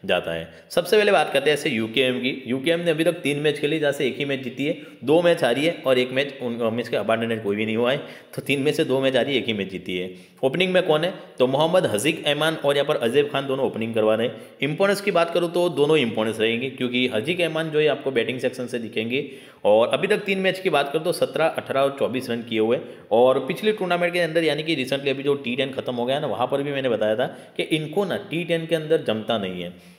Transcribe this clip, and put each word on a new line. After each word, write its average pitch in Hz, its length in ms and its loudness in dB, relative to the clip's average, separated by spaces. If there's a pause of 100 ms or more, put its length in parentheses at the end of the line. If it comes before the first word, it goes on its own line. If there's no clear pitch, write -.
जाता 87 280 0
है। 82 200 -8 (180)
सबसे - 260 2
पहले 208 160 6
बात 156 200 4
करते 139 180 4
हैं 147 40 4
ऐसे 143 160 -2
यूकेएम 123 480 2
की। 123 280 -4
यूकेएम 135 340 0
ने 170 100 0
अभी 160 140 0
तक 170 80 4
तीन 143 260 -2
match 147 200 0
खेली, 151 200 0
जहाँ 143 140 0
से 139 140 -2
एक 120 120 -4
ही 143 60 -4
match 135 180 -4
जीती 135 240 -6
है, 170 120 -2 (260)
दो 160 180 6
match 170 220 4
हारी 123 200 2
है 165 220 -2
और 131 120 4
एक 127 140 0
match 135 300 -2
उन, 117 160 -6
अ, 113 120 0
मीन्स 120 180 -4
के - 80 -2
अबांडन 113 400 0
कोई 101 200 -2
भी 110 100 -2
नहीं 110 100 -2
हुआ 120 160 2
है, 143 60 -2 (380)
तो - 60 -8
तीन 139 180 0
में 147 120 2
से 156 120 0
दो 127 160 0
match 131 160 2
हारी 127 160 2
है, 127 60 2
एक 107 80 -2
ही 117 60 0
मैच 98 180 -4
जीती 90 280 -6
है। 92 160 -6 (300)
Opening 175 280 0
में 180 100 4
कौन 156 220 0
है, 190 100 -4 (240)
तो 127 80 4
मोहम्मद 160 400 2
हजीक 113 400 -2
ऐमान 156 280 0
और 143 220 0
यहाँ 143 120 0
पर 151 80 0
अजैब 139 360 2
खान 139 140 -2
दोनों 135 200 0
opening 110 280 -4
करवा 107 200 4
रहे 113 120 0
हैं। - 100 -6 (260)
Imponence 190 380 2
की 202 100 -2
बात 170 240 2
करूँ 170 180 0
तो 175 160 2
दोनों 147 280 4
imponence 110 440 0
रहेंगे, 117 300 0
क्योंकि 123 380 0
हजीक 131 320 -2
ऐमान 160 300 -2
जो 147 80 0
है 151 100 4
आपको 139 220 -2
batting 123 280 0
section 123 280 -4
से 120 120 -6
दिखेंगे। 117 540 -4 (320)
और 110 240 6
अभी 143 180 0
तक 202 120 2
तीन 190 200 -2
मैच 190 200 0
की 180 120 -2
बात 143 220 2
करूँ 160 120 -2
तो 175 80 2
सत्रह, 160 340 0
अठारह 131 340 -2
और 139 180 0
चौबीस 117 320 -2
रन 117 120 -4
किए 113 160 -2
हुए। 113 200 4 (320)
और 127 280 6
पिछली 185 340 0
tournament 175 360 0
के 175 100 -2
अंदर, 165 260 2
यानी 151 180 0
कि 160 140 0
recently 135 320 -2
अभी 135 140 -2
जो 143 120 2
टी 123 220 -4
टेन 135 140 -2
खत्म 131 240 -6
हो 120 120 -2
गया 135 140 0
ना, 151 60 -4
वहाँ 113 200 -2
पर 139 160 -2
भी 143 100 -4
मैंने 135 160 -2
बताया 107 280 0
था 127 100 0 (300)
कि 175 60 -2
इनको 156 420 -2
ना 147 120 -2
टी 160 280 -6
टेन 165 220 -2
के 165 80 -2
अंदर 156 280 0
जमता 110 360 -2
नहीं 92 240 -6
है 87 100 -8 (260)